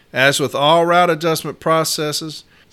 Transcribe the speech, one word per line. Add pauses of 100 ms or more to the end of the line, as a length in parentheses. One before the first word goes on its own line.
(140)
As
with
all
route
adjustment
processes, (280)